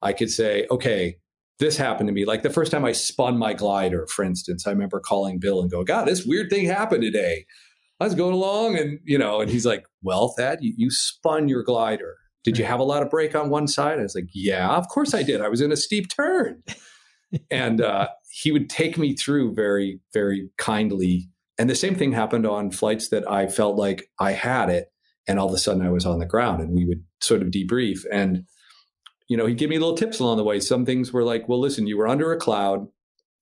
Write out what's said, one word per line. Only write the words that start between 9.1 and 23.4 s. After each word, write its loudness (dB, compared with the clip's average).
know, 2
and 0
he's 0
like, 0
"Well, -2
Thad, -2
you, -4
you 0
spun -2
your 0
glider. -2
Did 2
you 0
have 0
a 2
lot 0
of -2
break 0
on 0
one 0
side?" 0
I -2
was -6
like, -6
"Yeah, 0
of 0
course 0
I 0
did. 0
I -2
was 0
in 2
a 2
steep -2
turn." 0
<laughs> -12
And, 2
uh, 2
he 0
would 0
take -2
me 0
through 0
very, 0
very 0
kindly. 0
And 2
the 2
same 0
thing 2
happened 0
on -2
flights -2
that -2
I 0